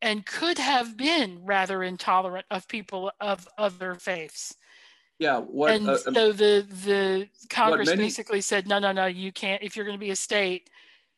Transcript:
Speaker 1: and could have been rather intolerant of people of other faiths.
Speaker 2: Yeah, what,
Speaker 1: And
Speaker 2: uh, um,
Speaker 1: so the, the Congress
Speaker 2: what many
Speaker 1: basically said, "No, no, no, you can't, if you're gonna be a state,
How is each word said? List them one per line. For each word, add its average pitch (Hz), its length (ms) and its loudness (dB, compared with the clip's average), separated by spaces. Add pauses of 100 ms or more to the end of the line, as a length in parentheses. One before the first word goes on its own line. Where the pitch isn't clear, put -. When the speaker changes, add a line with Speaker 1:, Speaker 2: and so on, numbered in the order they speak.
Speaker 1:
and 214 220 -2
could 339 320 -2
have 254 400 0
been 233 480 0
rather 190 380 0
intolerant 185 640 0
of 185 180 -6
people 196 440 -6 (100)
of 196 260 -4 (100)
other 185 380 -2
faiths. 170 600 -8 (640)
Speaker 2:
Yeah, 143 180 2
what, 143 380 0
Speaker 1:
And 214 120 0
Speaker 2:
uh, 135 100 4 (100)
um, 131 80 0
Speaker 1:
so 220 180 6
the, 208 320 4 (180)
the 196 460 0 (200)
Congress 220 380 4
Speaker 2:
what 175 100 4
many 214 100 2
Speaker 1:
basically 208 340 -4
said, 196 260 -2
"No, 202 120 2
no, 202 120 2
no, 190 140 0
you 185 260 -4
can't, 196 300 -4
if 208 160 -10
you're 208 80 -6
gonna 202 140 -8
be 208 100 -6
a 190 60 -2
state, 190 560 -2 (460)